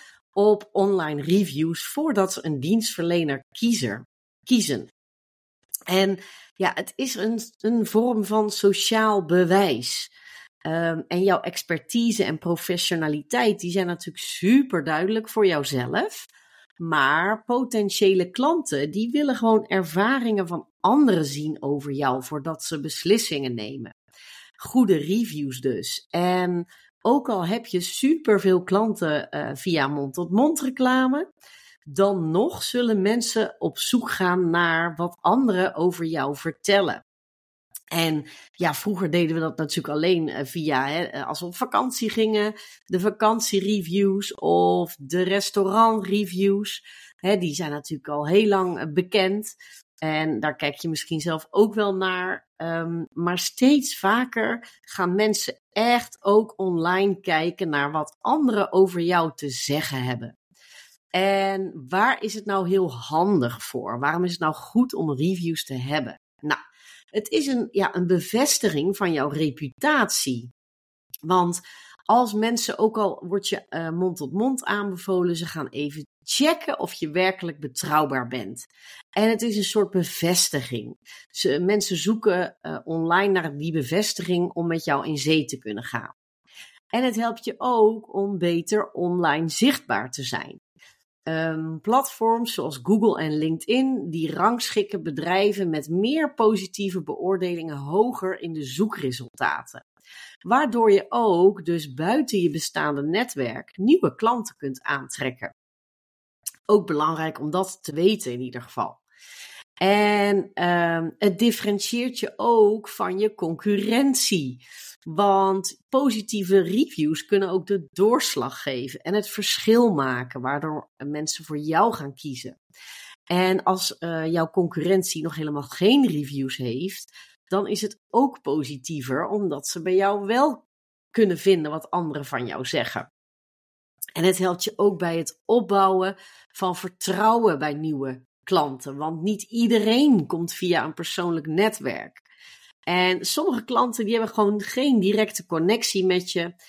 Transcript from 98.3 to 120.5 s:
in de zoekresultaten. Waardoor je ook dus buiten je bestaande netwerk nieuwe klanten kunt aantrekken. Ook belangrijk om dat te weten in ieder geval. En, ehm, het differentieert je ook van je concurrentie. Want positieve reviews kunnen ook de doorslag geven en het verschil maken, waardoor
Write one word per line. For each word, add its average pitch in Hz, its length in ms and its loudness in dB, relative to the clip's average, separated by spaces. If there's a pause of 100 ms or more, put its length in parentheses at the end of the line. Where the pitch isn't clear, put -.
in 165 140 -8
de 156 100 -6
zoekresultaten. 127 1200 -4 (540)
Waardoor 226 520 4
je 196 180 6
ook 190 560 4
dus 156 280 -4
buiten 196 460 0
je 170 100 4
bestaande 147 540 -4
netwerk 147 720 -4
nieuwe 190 380 4
klanten 226 420 -2
kunt 135 240 -8
aantrekken. 135 720 -6 (1120)
Ook 208 220 4
belangrijk 160 520 -2
om 151 100 -4
dat 185 320 -2
te 151 120 -10
weten 180 380 2
in 123 100 -8
ieder 123 200 -10
geval. - 400 -6 (720)
En, 202 800 2
ehm, 170 640 0
het 196 220 2
differentieert 233 800 0
je - 160 -6
ook 220 540 4
van 185 300 -4
je 214 140 2
concurrentie. 202 1300 0 (380)
Want 190 720 2 (120)
positieve 214 720 2
reviews 165 640 0
kunnen 196 240 2
ook 180 180 -2
de 190 220 -2
doorslag 190 720 0
geven 135 380 -6
en 170 140 -4
het 208 160 0
verschil 220 640 4
maken, 127 480 -2
waardoor 147 480 -4 (160)